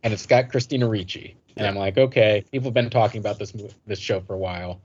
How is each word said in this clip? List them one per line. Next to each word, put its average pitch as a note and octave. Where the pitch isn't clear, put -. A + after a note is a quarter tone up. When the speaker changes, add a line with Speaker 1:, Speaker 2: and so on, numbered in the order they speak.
Speaker 1:
and A2+
it's -
got B2
Christina B2
Ricci. G2
And G#2+
I'm G2
Speaker 2:
Yeah. G2
Speaker 1:
like, G2
"Okay, A2
people C3+
have A#2
been A#2+
talking A2
about G#2
this G2+
mo-, G#2
this G2+
show F#2+
for F#2+
a -
while." F2+